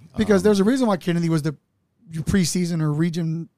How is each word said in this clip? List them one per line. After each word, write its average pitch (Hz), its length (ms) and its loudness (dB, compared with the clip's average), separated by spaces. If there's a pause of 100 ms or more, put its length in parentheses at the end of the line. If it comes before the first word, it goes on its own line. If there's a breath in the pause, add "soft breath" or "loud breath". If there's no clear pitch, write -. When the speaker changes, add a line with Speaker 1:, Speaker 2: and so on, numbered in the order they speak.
(180)
Speaker 1:
because 202 240 2
Speaker 2:
Um, - 20 -8
Speaker 1:
there's 208 160 4
a 196 60 4
reason 254 220 2
why 196 100 0
Kennedy 170 320 -2
was 160 140 0
the 151 120 -4 (540)
preseason 170 720 -2
or 151 120 0
region, 165 640 -4